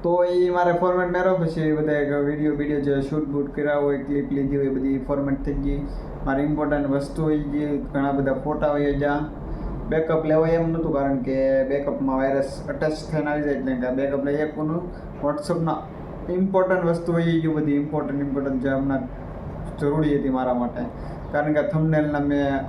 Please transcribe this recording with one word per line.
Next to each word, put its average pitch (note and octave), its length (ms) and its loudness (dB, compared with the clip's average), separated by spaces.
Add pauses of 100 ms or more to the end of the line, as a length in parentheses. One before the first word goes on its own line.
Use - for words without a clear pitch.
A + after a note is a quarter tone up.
તો F3 220 4
ઈ F3+ 240 4
મારે F3 240 4
ફોર્મેટ F3+ 380 2
માર્યો, F3+ 240 4
પછી D#3 360 0
બધા D3+ 220 2
એક C#3+ 200 0
વીડિયો, D3 420 0
વીડિયો D3 240 0
જે C#3 220 2
શૂટ D3 260 -2
બૂટ C#3+ 280 -2
કર્યા D3 200 0
હોય, C#3+ 280 0
ક્લિપ C#3+ 280 -2
લીધી C#3 260 0
હોય, C#3 120 2
બધી C3 300 0
ફોર્મેટ C#3 440 -2
થઈ C#3+ 100 -2
ગઈ. C#3+ 320 -2 (400)
મારી C#3 180 0
ઇમ્પોર્ટન્ટ D3 440 0
વસ્તુ C#3 360 0
હોય D3+ 160 2
ગઈ, D3 380 -2 (160)
ઘણા C#3 180 0
બધા C3+ 220 2
ફોટા D3 340 -2
હોય C#3+ 260 2
ગયા. C#3+ 320 0 (640)
બેકઅપ D#3+ 360 2
લેવો D#3+ 200 4
એમ E3 240 2
નહોતું, D#3+ 240 0
કારણ C#3 240 2
કે C3+ 460 2
બેકઅપમાં C3+ 540 0
વાયરસ C#3 520 0
અટેચ D#3 240 0 (180)
થઈને D3 200 0
આવી D3 100 0
જાય, D3 120 0
એટલે B2+ 220 0
કે B2+ 160 -2
બેકઅપ C#3 340 0
લઈ C#3+ 80 0
એક D3+ 220 -2
કોનું D#3 360 -2 (340)
WhatsApp-ના D#3 520 0 (520)
ઇમ્પોર્ટન્ટ F#3 560 2
વસ્તુ E3+ 260 0
હોય E3+ 120 2
ગઈ, E3 240 2
બધી C#3+ 280 2
ઇમ્પોર્ટન્ટ, C#3+ 460 -2
ઇમ્પોર્ટન્ટ C3+ 400 -2
જે C#3 80 0
હમણાં C3+ 300 0 (800)
જરૂરી D3 400 2
હતી C3+ 100 0
મારા B2+ 240 0
માટે. A#2+ 280 -2 (500)
કારણ D3+ 220 0
કે D3 100 2
થંબનેલના D3+ 560 2
મેં C#3+ 500 2